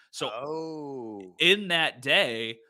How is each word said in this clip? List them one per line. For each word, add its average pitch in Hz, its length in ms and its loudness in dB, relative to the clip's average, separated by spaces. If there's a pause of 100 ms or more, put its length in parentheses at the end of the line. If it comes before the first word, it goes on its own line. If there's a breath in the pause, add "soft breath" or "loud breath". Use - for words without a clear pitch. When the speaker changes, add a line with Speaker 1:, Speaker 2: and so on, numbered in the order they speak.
(120)
Speaker 1:
So 135 180 -6
Speaker 2:
Oh. 135 1120 -8
Speaker 1:
in 190 300 4
that 160 320 0
day, 123 580 2 (100)